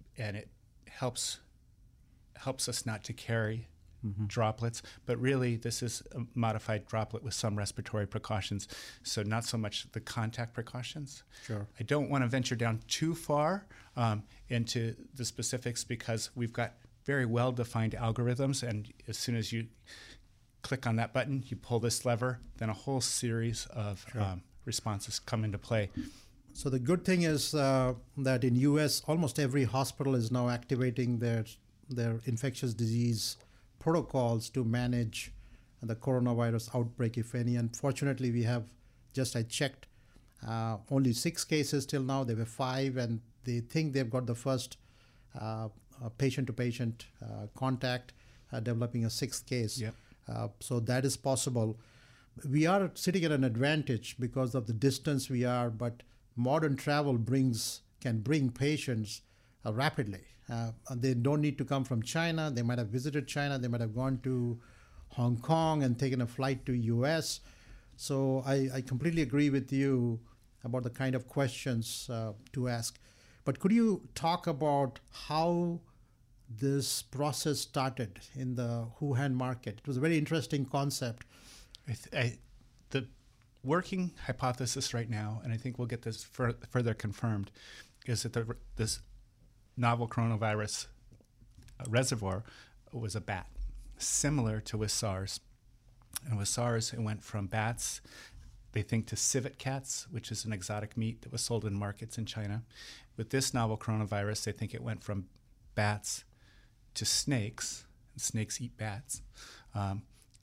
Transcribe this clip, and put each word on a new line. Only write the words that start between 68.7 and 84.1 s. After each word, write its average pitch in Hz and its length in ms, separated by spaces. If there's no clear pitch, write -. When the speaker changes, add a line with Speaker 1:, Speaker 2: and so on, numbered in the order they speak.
Speaker 2:
I 131 80
completely 151 400
agree 143 280
with 135 220
you 127 480
about 127 180
the 123 60
kind 131 260
of - 120
questions, 123 840
uh, 110 220
to 123 160
ask. 117 320
But 139 140
could 196 120
you 226 420
talk 175 320
about 143 540
how 170 680
this 139 520
process 143 580
started 131 600
in 127 200
the 117 320
Wuhan 139 340
market? 127 460
It - 80
was 131 100
a 127 40
very 160 160
interesting 151 480
concept. 135 600
Speaker 1:
I 120 60
th-, - 320
I, 117 120
the 135 180
working 180 480